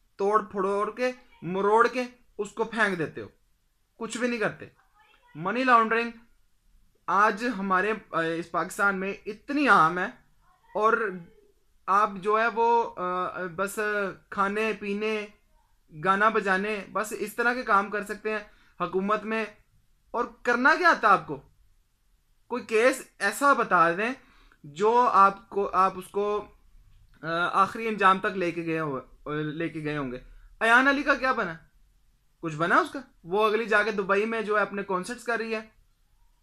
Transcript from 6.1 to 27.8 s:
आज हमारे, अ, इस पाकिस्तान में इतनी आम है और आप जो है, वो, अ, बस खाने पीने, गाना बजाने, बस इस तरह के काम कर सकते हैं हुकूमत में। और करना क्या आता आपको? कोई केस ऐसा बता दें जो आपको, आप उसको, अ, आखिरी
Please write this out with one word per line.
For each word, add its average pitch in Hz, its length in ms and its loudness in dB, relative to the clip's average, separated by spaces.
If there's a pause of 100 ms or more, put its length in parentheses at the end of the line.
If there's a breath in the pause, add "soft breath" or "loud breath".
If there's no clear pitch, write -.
आज 202 360 2
हमारे, 196 600 -2 (100)
अ, 160 80 0
इस 165 260 -4
पाकिस्तान 185 460 -2
में 190 320 -6
इतनी 269 400 -4
आम 180 320 6
है 202 200 -6 (580)
और 214 440 0 (680)
आप 202 280 2
जो 208 220 0
है, 226 100 2
वो, 233 340 2
अ, - 120 -8 (520)
बस 185 300 -6 (560)
खाने 208 400 -2
पीने, 208 640 -6 (580)
गाना 190 380 2
बजाने, 202 600 -2
बस 214 220 -4
इस 208 240 -8
तरह 240 180 0
के 247 80 -6
काम 208 280 0
कर 202 140 -6
सकते 214 280 -8
हैं 208 180 -8 (300 soft breath)
हुकूमत 190 440 -2
में। 220 320 -6 (580)
और 240 300 -6
करना 247 300 4
क्या 339 160 4
आता 240 180 2
आपको? 156 280 2 (1120)
कोई 240 140 -6
केस 226 580 0
ऐसा 262 340 2
बता 180 380 4
दें 220 220 -4 (520 soft breath)
जो 202 320 2
आपको, 196 680 4
आप 185 320 2
उसको, 202 600 -4 (640)
अ, 151 80 -8
आखिरी 190 560 0